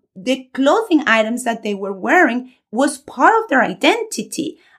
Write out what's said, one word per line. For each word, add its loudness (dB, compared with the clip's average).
the -4
clothing 2
items 0
that -4
they -4
were -6
wearing 0
was 0
part 2
of -8
their 2
identity. -2